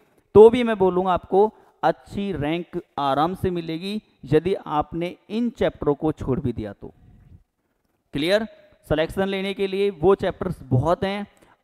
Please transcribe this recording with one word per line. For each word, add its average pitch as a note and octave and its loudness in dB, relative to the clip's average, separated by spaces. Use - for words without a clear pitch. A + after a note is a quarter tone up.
तो G#3+ 12
भी B3 0
मैं A3+ -2
बोलूँगा F#3 0
आपको G3 0
अच्छी G3+ -4
rank D#3+ -6
आराम C#3+ 0
से F#3 -4
मिलेगी F3 -6
यदि D#3+ 0
आपने E3 -6
इन A#3 -2
चैप्टरों D#3 -2
को D#3 -2
छोड़ - -6
भी B2 -4
दिया G2+ -10
तो। - -20
Clear? F#3+ 0
Selection D#3+ -2
लेने G3 -4
के G3 -4
लिए G3 -2
वो F3 2
chapters F#3 -4
बहुत C3 0
हैं, G3+ -6